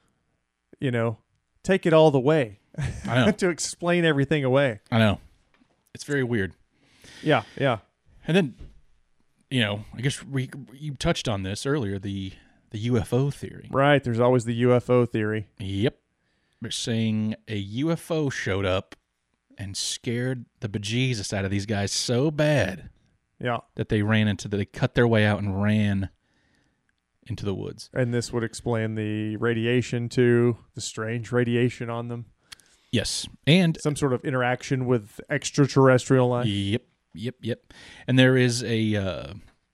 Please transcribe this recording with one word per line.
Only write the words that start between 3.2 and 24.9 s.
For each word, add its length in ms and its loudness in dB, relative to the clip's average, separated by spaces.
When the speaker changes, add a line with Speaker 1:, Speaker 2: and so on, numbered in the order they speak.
Speaker 2:
know. 60 4
Speaker 1:
<laughs> 60 0
to 120 0
explain 560 -2
everything 380 2
away. 380 2
Speaker 2:
I 80 4
know. 200 4
It's 100 -16
very 200 -2
weird. 300 -2
Speaker 1:
Yeah, 220 2
yeah. 220 0
Speaker 2:
And 80 2
then, 200 0
you 120 0
know, 240 -4
I 60 -12
guess 220 -4
we, 260 -6
you 220 -12
touched 340 -4
on 140 -2
this 220 -6
earlier, 340 -2
the, 340 -8
the 80 -8
U 180 0
F 160 -2
O 180 2
theory. 400 -14
Speaker 1:
Right, 320 4
there's 160 -2
always 260 4
the 100 -4
U 180 4
F 160 2
O 160 4
theory. 420 -4
Speaker 2:
Yep. 380 -2
They're 100 -10
saying 640 -2
a 100 -6
U 340 -4
F 180 -6
O 200 -2
showed 360 -4
up 300 -2
and 200 -12
scared 680 -6
the 80 -6
bejesus 640 -2
out 120 -2
of 60 -4
these 140 -2
guys 260 -2
so 400 0
bad 580 0
Speaker 1:
Yeah. 200 -4
Speaker 2:
that 140 -6
they 120 2
ran 260 2
into 200 -4
the, 100 -4
they 80 -2
cut 300 -4